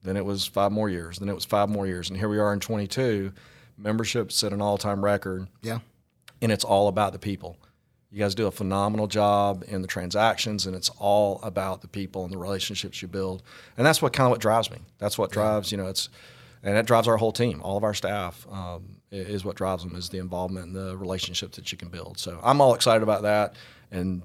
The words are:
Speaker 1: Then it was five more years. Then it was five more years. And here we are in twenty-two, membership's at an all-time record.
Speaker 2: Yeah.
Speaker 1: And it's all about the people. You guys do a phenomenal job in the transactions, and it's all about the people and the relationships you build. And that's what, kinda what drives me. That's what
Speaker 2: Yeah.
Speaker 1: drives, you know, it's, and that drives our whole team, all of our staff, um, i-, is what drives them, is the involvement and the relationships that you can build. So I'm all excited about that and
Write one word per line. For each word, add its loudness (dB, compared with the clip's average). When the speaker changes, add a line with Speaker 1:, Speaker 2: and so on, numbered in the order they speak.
Speaker 1:
Then -4
it -2
was -4
five 2
more 0
years. -6
Then -6
it -2
was -8
five 2
more -2
years. -4
And -8
here 0
we 0
are 4
in 0
twenty-two, -2
membership's 0
at 0
an -2
all-time 0
record. 0
Speaker 2:
Yeah. -4
Speaker 1:
And 2
it's 0
all 6
about 2
the -12
people. -8
You -6
guys 0
do 0
a 0
phenomenal 0
job 2
in -6
the -8
transactions, 0
and -6
it's -2
all 2
about -4
the -20
people -8
and -10
the -8
relationships -6
you -10
build. -4
And 2
that's 6
what, 2
kinda 4
what 2
drives 2
me. -14
That's -4
what 0
Speaker 2:
Yeah. -12
Speaker 1:
drives, 0
you -4
know, -4
it's, -4
and 0
that 4
drives 6
our 6
whole 2
team, 0
all -2
of 0
our 2
staff, -4
um, -10
i-, -12
is -6
what -6
drives -2
them, -10
is -10
the -8
involvement -6
and -10
the -8
relationships -6
that -10
you -10
can -14
build. -12
So -8
I'm 6
all 10
excited 6
about 2
that 2
and -4